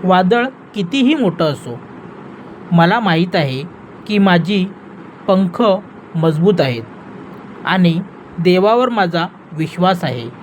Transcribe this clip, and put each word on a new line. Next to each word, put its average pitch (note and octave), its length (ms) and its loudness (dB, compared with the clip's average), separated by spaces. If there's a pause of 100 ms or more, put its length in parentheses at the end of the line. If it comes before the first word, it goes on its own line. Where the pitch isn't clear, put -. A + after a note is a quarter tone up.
वादळ F#3 420 2 (280)
कितीही B3 400 2
मोठं F#3 300 0
असो, B2+ 360 -6 (920)
मला F3 280 4
माहीत F3+ 340 0
आहे C#3 280 -2 (440)
की G#3 120 0
माझी F#3 480 2 (600)
पंख F#3+ 360 2 (520)
मजबूत E3 460 2
आहेत B2 220 0 (840)
आणि F3 360 2 (380)
देवावर G3 500 4
माझा F3 380 0 (260)
विश्वास F3 520 0
आहे. B2 240 -6 (140)